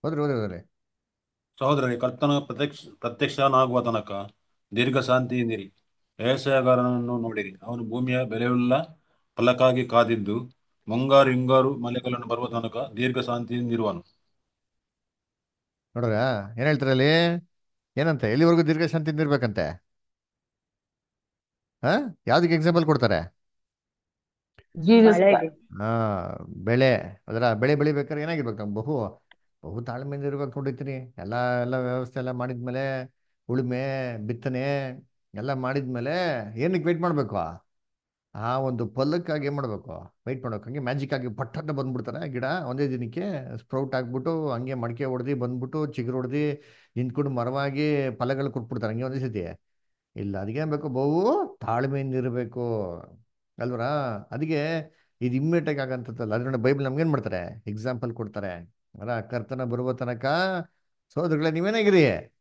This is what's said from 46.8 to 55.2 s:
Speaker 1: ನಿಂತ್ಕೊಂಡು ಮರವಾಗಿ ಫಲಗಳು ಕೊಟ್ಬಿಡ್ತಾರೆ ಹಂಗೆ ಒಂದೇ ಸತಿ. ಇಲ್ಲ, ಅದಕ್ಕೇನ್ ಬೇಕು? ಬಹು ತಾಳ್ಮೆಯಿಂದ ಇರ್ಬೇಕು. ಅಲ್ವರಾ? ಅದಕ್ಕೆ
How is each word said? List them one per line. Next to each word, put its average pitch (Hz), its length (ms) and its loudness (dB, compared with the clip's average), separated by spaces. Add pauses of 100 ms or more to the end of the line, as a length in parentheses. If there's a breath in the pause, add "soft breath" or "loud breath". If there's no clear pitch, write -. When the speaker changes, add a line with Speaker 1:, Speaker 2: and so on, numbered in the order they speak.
Speaker 1:
ನಿಂತ್ಕೊಂಡು 131 340 0
ಮರವಾಗಿ 135 840 0
ಫಲಗಳು 135 340 0
ಕೊಟ್ಬಿಡ್ತಾರೆ 117 420 -4
ಹಂಗೆ 117 120 -4
ಒಂದೇ 131 160 -4
ಸತಿ. 101 400 -6 (600)
ಇಲ್ಲ, 101 180 -4
ಅದಕ್ಕೇನ್ 120 320 -4
ಬೇಕು? 147 180 -4
ಬಹು 170 680 0
ತಾಳ್ಮೆಯಿಂದ 135 580 -2
ಇರ್ಬೇಕು. 120 720 -2 (760)
ಅಲ್ವರಾ? 120 260 -4 (420)
ಅದಕ್ಕೆ 156 480 -2 (420)